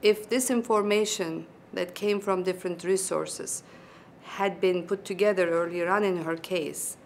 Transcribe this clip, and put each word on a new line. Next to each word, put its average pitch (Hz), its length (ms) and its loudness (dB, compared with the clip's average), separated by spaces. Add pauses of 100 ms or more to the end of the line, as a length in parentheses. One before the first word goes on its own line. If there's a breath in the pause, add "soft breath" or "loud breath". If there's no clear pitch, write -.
If 214 280 4
this 254 200 0
information 208 960 2 (280)
that 180 200 -4
came 202 280 0
from 190 220 0
different 180 400 -4
resources 175 800 -2 (600 loud breath)
had 196 380 -2
been 180 220 2
put 196 200 -4
together 185 460 2
earlier 170 400 0
on 208 140 4
in 180 200 2
her 165 140 -2
case 165 680 -6